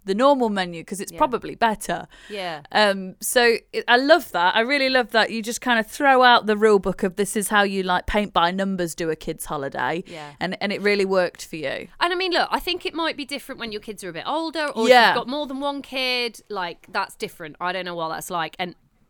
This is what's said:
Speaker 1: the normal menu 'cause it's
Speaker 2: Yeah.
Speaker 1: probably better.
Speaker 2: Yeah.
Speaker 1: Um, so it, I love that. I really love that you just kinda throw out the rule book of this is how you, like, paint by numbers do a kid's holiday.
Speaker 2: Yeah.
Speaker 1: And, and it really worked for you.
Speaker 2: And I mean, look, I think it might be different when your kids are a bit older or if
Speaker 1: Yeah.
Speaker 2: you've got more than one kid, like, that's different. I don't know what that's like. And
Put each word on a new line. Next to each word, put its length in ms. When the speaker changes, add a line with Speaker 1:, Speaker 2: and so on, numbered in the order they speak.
Speaker 1:
the 80
normal 340
menu 360
'cause 180
it's 100
Speaker 2:
Yeah. 60
Speaker 1:
probably 360
better. 540
Speaker 2:
Yeah. 320
Speaker 1:
Um, 480
so 380
it, 120
I 120
love 340
that. 240
I 40
really 280
love 220
that 200
you 120
just 180
kinda 220
throw 400
out 240
the 100
rule 220
book 240
of 140
this 200
is 120
how 160
you, 180
like, 240
paint 260
by 200
numbers 420
do 160
a 60
kid's 280
holiday. 640
Speaker 2:
Yeah. 340
Speaker 1:
And, 220
and 100
it 80
really 240
worked 400
for 120
you. 320
Speaker 2:
And 100
I 60
mean, 160
look, 180
I 80
think 280
it 80
might 240
be 80
different 340
when 100
your 120
kids 200
are 60
a 60
bit 120
older 420
or 160
if 40
Speaker 1:
Yeah. 220
Speaker 2:
you've 60
got 120
more 180
than 140
one 220
kid, 640
like, 400
that's 280
different. 440
I 120
don't 120
know 100
what 140
that's 220
like. 280
And 160